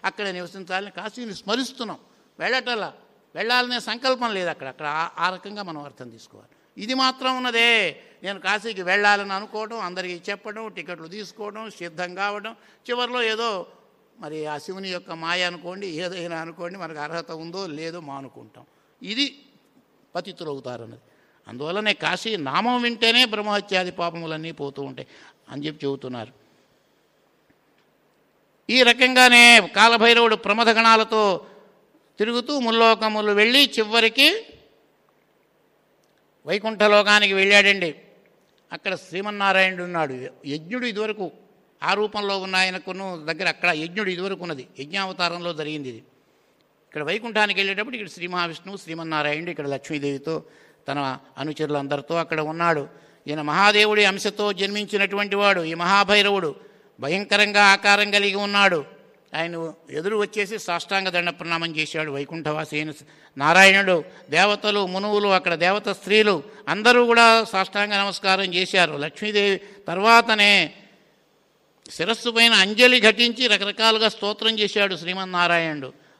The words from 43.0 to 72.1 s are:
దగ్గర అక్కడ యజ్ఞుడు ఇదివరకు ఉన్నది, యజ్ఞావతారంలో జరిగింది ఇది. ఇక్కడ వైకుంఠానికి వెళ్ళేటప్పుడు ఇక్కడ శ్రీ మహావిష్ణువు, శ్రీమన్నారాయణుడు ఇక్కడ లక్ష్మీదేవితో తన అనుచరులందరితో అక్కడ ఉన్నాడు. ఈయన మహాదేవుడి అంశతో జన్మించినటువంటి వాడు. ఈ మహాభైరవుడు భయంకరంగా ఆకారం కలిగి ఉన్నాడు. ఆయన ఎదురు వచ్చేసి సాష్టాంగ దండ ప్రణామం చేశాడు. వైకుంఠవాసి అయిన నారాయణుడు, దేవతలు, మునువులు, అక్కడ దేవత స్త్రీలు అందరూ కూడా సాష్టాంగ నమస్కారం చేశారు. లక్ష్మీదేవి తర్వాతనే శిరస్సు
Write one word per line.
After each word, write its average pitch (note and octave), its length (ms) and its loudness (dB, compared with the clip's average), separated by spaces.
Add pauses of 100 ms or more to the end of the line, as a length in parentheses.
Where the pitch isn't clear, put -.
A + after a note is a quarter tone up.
దగ్గర E3 220 -4
అక్కడ E3+ 220 -2
యజ్ఞుడు E3+ 400 -4
ఇదివరకు F#3 320 -6
ఉన్నది, D3+ 260 -10 (120)
యజ్ఞావతారంలో F3 760 -6
జరిగింది D3+ 360 -8
ఇది. A#2 140 -16 (840)
ఇక్కడ D3+ 160 -10
వైకుంఠానికి G#3 560 -2
వెళ్ళేటప్పుడు G3 360 -4
ఇక్కడ G#3 140 -12
శ్రీ F3 180 -12
మహావిష్ణువు, F3+ 500 -6
శ్రీమన్నారాయణుడు D#3+ 760 -6
ఇక్కడ D3+ 160 -8
లక్ష్మీదేవితో C#3+ 760 -6 (440)
తన C#3 300 -6 (200)
అనుచరులందరితో C#3+ 800 -4
అక్కడ D#3+ 240 -2
ఉన్నాడు. D#3 480 -2 (400)
ఈయన D3+ 140 -6
మహాదేవుడి G#3 640 4
అంశతో G3+ 480 -2
జన్మించినటువంటి G3+ 800 -4
వాడు. G3 260 2
ఈ D#3+ 120 -4
మహాభైరవుడు G3 800 2 (440)
భయంకరంగా G3+ 640 2
ఆకారం G3+ 480 6
కలిగి G3+ 240 2
ఉన్నాడు. G3+ 500 2 (480)
ఆయన E3 400 -6 (160)
ఎదురు F3+ 280 -4
వచ్చేసి G#3 420 -4
సాష్టాంగ F#3+ 500 -4
దండ F3 200 -2
ప్రణామం E3 460 -6
చేశాడు. D#3 360 -6
వైకుంఠవాసి D3+ 640 -8
అయిన D3+ 180 -6 (440)
నారాయణుడు, F#3 640 6 (260)
దేవతలు, G3+ 560 2
మునువులు, G#3 420 -2
అక్కడ F3+ 260 2
దేవత F#3+ 360 0
స్త్రీలు G3 540 2 (240)
అందరూ A#3+ 380 4
కూడా A#3 380 6
సాష్టాంగ G3+ 500 -2
నమస్కారం G3 600 0
చేశారు. F3+ 400 2
లక్ష్మీదేవి G3 680 -2 (260)
తర్వాతనే G3+ 840 4 (1160)
శిరస్సు A3+ 380 -4